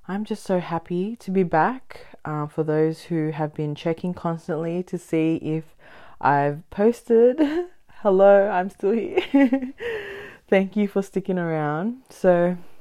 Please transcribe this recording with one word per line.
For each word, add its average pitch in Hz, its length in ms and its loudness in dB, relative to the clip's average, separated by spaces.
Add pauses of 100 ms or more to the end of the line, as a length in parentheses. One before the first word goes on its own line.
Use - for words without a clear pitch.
I'm 202 200 -6
just - 180 -8
so 277 160 0
happy 180 560 -6
to - 140 -12
be 190 120 2
back. 175 800 -2
Uh, 151 260 -6
for 160 140 -6
those 156 420 0
who 156 260 -4
have 151 240 -6
been 147 200 -4
checking 165 380 -4
constantly 165 680 -6
to 180 160 -8
see 160 380 0
if 156 380 -6 (460)
I've 143 480 0
posted, 233 720 2 (300)
<laughs> - 320 -20
hello, 196 440 6
I'm 190 220 -2
still 196 240 -2
here. 262 800 0 (360)
<laughs> - 400 -18
Thank 190 280 2
you 208 100 0
for 196 140 -2
sticking 190 380 -4
around. 165 720 -4
So, 180 480 2 (220)